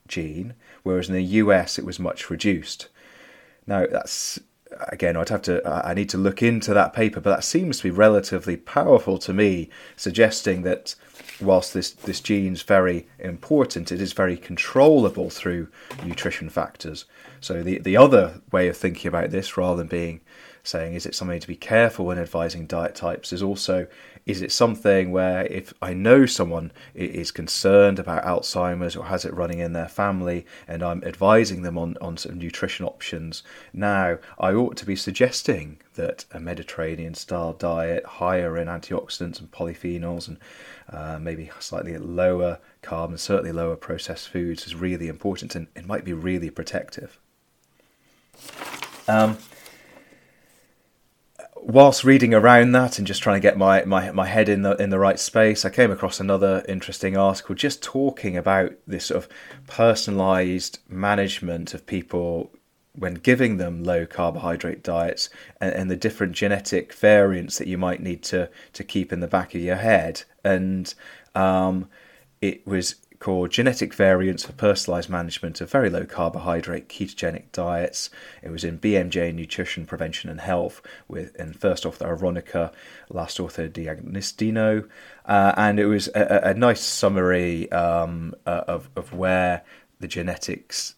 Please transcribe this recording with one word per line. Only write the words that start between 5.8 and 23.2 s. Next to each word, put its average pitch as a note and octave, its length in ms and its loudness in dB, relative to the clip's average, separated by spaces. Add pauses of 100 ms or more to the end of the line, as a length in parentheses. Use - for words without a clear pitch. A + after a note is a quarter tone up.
I - 20 -2
need G2 160 -2
to F#2+ 80 -4
look G2 240 0
into A2+ 320 2
that G2+ 200 4
paper, A2 260 0
but F#2+ 160 2
that - 80 -4
seems E3 340 -2
to - 60 -10
be F#2 80 0
relatively F#2+ 640 4
powerful A#2 640 4
to - 160 -6
me, F#2+ 360 2 (280)
suggesting G2+ 640 2
that - 340 -4 (460)
whilst F#2+ 320 2
this, F2+ 180 -4
this - 300 -10
gene's F#2+ 400 0
very F#2 460 2 (120)
important, F#2 720 -2
it F#2 80 -6
is F#2+ 140 -4
very F2+ 240 0
controllable B2 920 2
through F2 380 -6 (380)
nutrition E2 440 -8
factors. - 540 -8 (380)
So E2+ 200 -6
the, F2+ 180 -4
the F#2+ 180 2
other A2 440 8 (100)
way F2+ 180 2
of E2+ 80 -6
thinking F2 320 -4
about E2+ 220 -2
this, F#2+ 260 -6
rather F2+ 200 0
than E2 100 -6
being, E2+ 340 -6 (420)
saying, E2+ 320 -8
"Is F2 100 -10
it - 100 -10
something F2 240 -6
to - 80 -14
be E2+ 80 -10
careful A2 520 2
when F2+ 120 -4
advising E2 460 -6
diet E2+ 300 -4
types?" - 360 -6